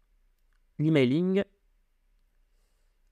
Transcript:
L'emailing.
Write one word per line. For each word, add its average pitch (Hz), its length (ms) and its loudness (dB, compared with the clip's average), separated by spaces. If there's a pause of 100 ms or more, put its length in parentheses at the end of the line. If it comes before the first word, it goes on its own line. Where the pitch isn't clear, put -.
(800)
L'emailing. 160 640 0 (1700)